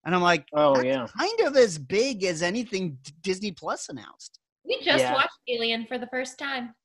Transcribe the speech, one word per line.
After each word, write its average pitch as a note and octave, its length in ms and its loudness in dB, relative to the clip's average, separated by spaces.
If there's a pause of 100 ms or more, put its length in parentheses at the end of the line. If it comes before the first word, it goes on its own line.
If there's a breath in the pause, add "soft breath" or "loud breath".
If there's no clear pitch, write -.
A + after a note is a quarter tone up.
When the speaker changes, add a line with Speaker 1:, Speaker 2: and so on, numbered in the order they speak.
Speaker 1:
And E3 100 0
I'm F3+ 80 2
like, E3+ 300 4
Speaker 2:
Oh, D3 220 6
Speaker 1:
"That's B2+ 100 4
Speaker 2:
yeah. B2+ 220 0 (100)
Speaker 1:
kind G#4+ 300 -2
of C#4+ 100 2
as G#3 220 6
big G3 460 -2
as E3+ 180 -2
anything F#3 600 -2
D-, - 100 -20 (100)
Disney F#3 300 -4
Plus F#3+ 360 -8
announced." - 500 -16 (260)
Speaker 3:
We - 180 -4
just C#4+ 220 2
Speaker 2:
Yeah. B3+ 100 0
Speaker 3:
watched C#4+ 240 0 (100)
Alien A3+ 380 -2
for B3+ 120 -8
the A#3+ 100 -8
first B3+ 300 -8
time. B3+ 360 -8 (100)